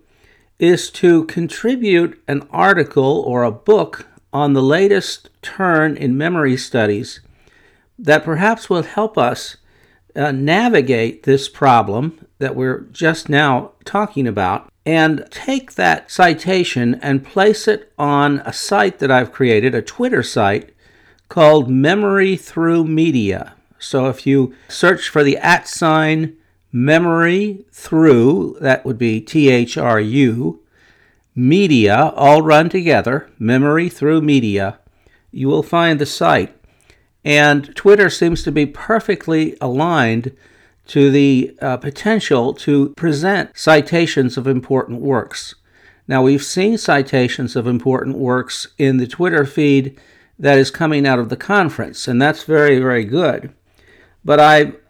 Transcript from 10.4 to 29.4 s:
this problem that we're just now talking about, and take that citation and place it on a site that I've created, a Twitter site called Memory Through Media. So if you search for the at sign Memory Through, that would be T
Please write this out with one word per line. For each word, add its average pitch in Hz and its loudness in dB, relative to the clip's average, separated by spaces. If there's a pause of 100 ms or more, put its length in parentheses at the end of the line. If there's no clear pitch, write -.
this 135 0
problem 120 0 (120)
that 131 -6
we're 127 -4 (100)
just 160 -4
now 139 0 (120)
talking 196 -4
about, 98 -4 (140)
and 160 0
take - -8
that - -2
citation 170 0
and 139 -4
place 208 0
it 208 -4
on 143 0
a - -10
site 202 -2
that 135 -2
I've 127 0
created, 123 2
a 113 -2
Twitter 240 -4
site 104 -2 (540)
called 151 4
Memory 190 0
Through 165 -2
Media. 151 -2 (240)
So 131 -4
if 127 -6
you 135 0 (120)
search - 0
for 151 2
the 139 2
at 170 0
sign 156 -2 (340)
Memory 170 0
Through, 156 2
that 131 -2
would 131 -6
be 113 -2
T 143 2